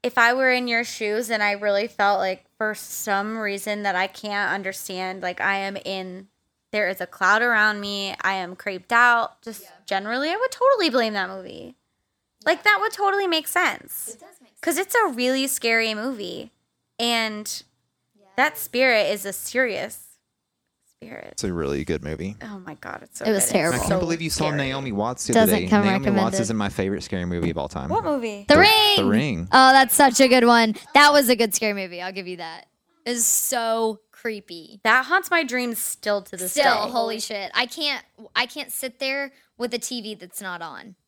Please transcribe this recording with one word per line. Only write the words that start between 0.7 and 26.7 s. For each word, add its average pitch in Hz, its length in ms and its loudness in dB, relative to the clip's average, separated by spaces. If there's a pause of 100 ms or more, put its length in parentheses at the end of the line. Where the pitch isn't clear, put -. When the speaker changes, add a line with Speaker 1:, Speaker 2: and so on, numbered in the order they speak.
Speaker 1:
shoes 220 460 -4
and 214 140 0
I 208 80 2
really 202 360 0
felt 202 320 2
like 190 260 -4 (120)
for 214 160 -4
some 208 640 -4
reason 208 460 -6
that 196 120 -2
I 185 120 0
can't 202 460 -4
understand, 190 680 -8
like, 180 200 -6
I 196 160 0
am 196 200 -6
in, 190 500 -10 (440)
there 214 160 0
is 185 140 -6
a 180 60 -8
cloud 202 340 2
around 214 400 2
me, 202 400 -6
I 196 140 0
am 185 200 -8
creeped 190 380 -8
out, 240 480 4
just - 220 -16
Speaker 2:
Yeah. - 60 -20 (160)
Speaker 1:
generally, 226 440 -4
I 349 80 -2
would 494 140 -2
totally 480 380 4
blame 226 240 0
that 190 160 -4
movie. 190 460 -16 (680)
Like, 311 140 2
Speaker 2:
Yeah. - 40 -20
Speaker 1:
that 415 180 4
would 427 120 -2
totally 392 340 0
make 320 200 -2
sense. - 600 -4
Speaker 2:
It - 100 -18
does - 100 -20 (120)
make 233 100 -20
sense. - 100 -20
Speaker 1:
'Cause 330 160 -2
it's 381 180 -4
a 440 120 4
really 262 400 0
scary 226 460 0
movie. 214 580 -8 (460)
And 226 680 -4 (540)
Speaker 2:
Yeah. - 100 -20 (100)
Speaker 1:
that 302 200 0
spirit 240 520 2
is 202 160 -4
a 196 80 -8
serious 226 720 -4 (800)
spirit. - 460 -18
Speaker 3:
It's - 140 -10
a 92 80 -4
really 71 320 -2
good 76 180 -4
movie. 80 380 -8
Speaker 1:
Oh 208 180 -14
my 175 160 -16
God, - 280 -14
it's - 160 -20
so - 60 -6
Speaker 2:
It 220 60 0
was 202 80 2
Speaker 1:
good. 196 40 2
It's - 100 0
Speaker 2:
terrible. 170 220 2
Speaker 3:
I - 40 0
can't - 100 -2
Speaker 1:
so 185 100 2
Speaker 3:
believe 165 220 -2
you 165 80 -4
saw 156 200 -2
Speaker 1:
scary. 147 80 -2
Speaker 3:
Naomi 135 340 -4
Watts 107 340 -4
the - 80 0
other 226 140 6
Speaker 2:
Doesn't 202 160 4
Speaker 3:
day. 180 60 -4
Speaker 2:
come 208 160 4
Speaker 3:
Naomi 196 100 2
Watts 196 120 -2
Speaker 2:
recommended. 196 340 0
Speaker 3:
is 101 100 -2
in 110 60 -2
my 101 120 -2
favorite 98 340 -2